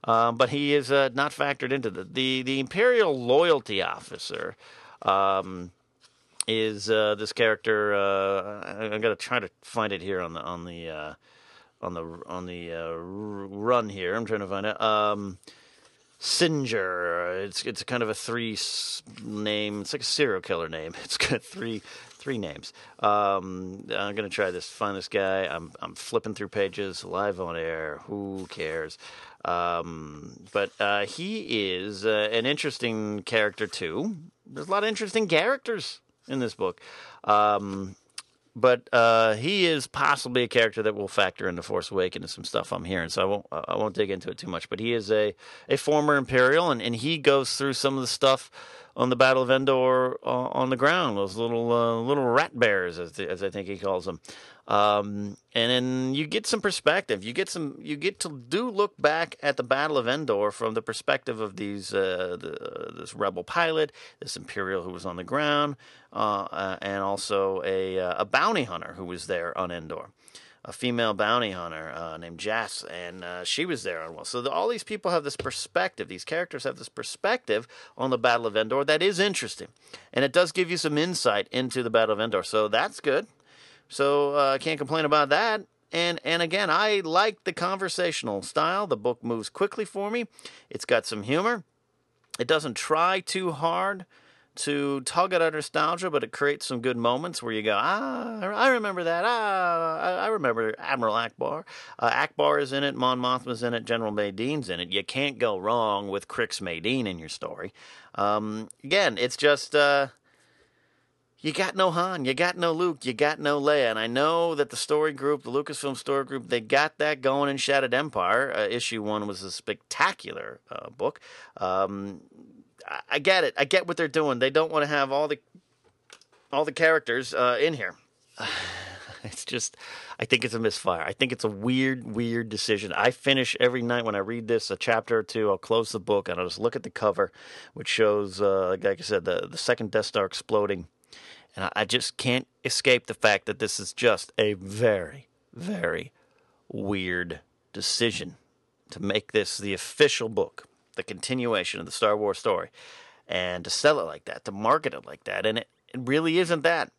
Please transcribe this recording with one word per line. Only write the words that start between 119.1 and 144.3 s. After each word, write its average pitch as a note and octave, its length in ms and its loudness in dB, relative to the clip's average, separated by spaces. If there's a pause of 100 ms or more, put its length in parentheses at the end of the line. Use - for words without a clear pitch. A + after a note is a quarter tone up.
was F#2+ 160 -8
a F#2+ 100 -10
spectacular, - 1080 -4 (100)
uh, - 200 -12
book. - 320 -2 (340)
Um, G2 640 -2 (640)
I, - 140 -8 (120)
I C#3+ 80 2
get F3+ 260 4
it. B2 120 0
I C#3 60 4
get F3+ 240 2
what E3+ 80 -4
they're E3 140 0
doing. C#3+ 300 2
They C3 100 4
don't D#3 200 2
wanna D3+ 180 2
have C#3 260 0
all D3 160 2
the, D3 100 -4 (1120)
all D3 140 2
the D3+ 80 -4
characters, C3 600 2
uh, B2 280 4
in D#3 140 4
here. F#2+ 200 -6 (420)
<sighs> G#2+ 80 -8 (760)
It's - 220 -10
just, - 320 -6 (420)
I - 60 -2
think A#2 220 2
it's A2 80 -2
a A#2 60 -2
misfire. G2 420 0
I D2+ 100 -4
think B2+ 220 0
it's A#2 100 -8
a A2 60 0
weird, B2+ 560 -2
weird A#2 420 -4
decision. G#2 460 -2
I A#2 180 4
finish C3 480 0
every B2 220 4
night A#2+ 240 0
when G#2+ 100 0
I G2+ 40 0
read A2 280 -4
this, A2+ 240 0
a F#2+ 60 -4
chapter A2+ 420 2
or G#2+ 40 -2
two, G#2+ 260 0
I'll G2 80 2
close A2+ 340 0
the A2 80 -4
book G2 300 0
and F2 100 -4
I'll F2+ 80 -2
just F2 100 -8
look A#2 200 -2
at G#2 60 -8
the G2+ 60 -10
cover, G2+ 400 0 (440)
which - 160 -8
shows, G#2 500 2
uh, F#2+ 420 2
like G2 40 -4
I G2 180 0
said, F#2+ 220 0
the, F2+ 260 0
the - 60 -10
second A#2 340 0
Death G#2+ 140 2
Star G#2 180 0
exploding. G2 640 -2 (640)
And F#2+ 120 -6
I, E2+ 60 -2 (100)
I - 20 2
just A#2+ 320 -2
can't B2+ 320 0 (160)
escape - 440 4
the A2+ 60 -6
fact G#2 340 4
that G#2 120 -4
this A2 180 -2
is G2 140 -8
just - 460 2